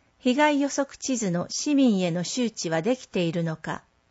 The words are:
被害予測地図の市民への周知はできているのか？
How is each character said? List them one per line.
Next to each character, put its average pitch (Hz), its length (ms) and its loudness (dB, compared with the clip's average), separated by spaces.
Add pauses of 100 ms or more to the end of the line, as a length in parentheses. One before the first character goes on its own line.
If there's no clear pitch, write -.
(180)
被 247 160 0
害 294 260 4
予 285 80 0
測 - 300 -4
地 262 180 -4
図 214 140 -2
の 170 180 -2
市 - 260 -4
民 247 260 6
へ 180 100 0
の 170 120 -2
周 233 280 -2
知 - 200 -6
は 160 100 0
で 220 140 0
き - 120 -10
て 185 160 -2
い 165 100 0
る 165 120 -2
の 160 120 -4
か？ - 260 -10 (280)